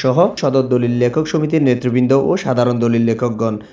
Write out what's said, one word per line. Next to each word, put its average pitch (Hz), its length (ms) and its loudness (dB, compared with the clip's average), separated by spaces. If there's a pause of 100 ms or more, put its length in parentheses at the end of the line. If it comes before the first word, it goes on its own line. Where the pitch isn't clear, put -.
সহ 156 360 2
সদর 131 320 0
দলিল 120 300 0
লেখক 123 280 0
সমিতির 156 360 -2
নেতৃবৃন্দ 123 500 2 (140)
ও 165 100 0
সাধারণ 123 420 0
দলিল 117 280 0
লেখকগণ, 113 520 -2 (140)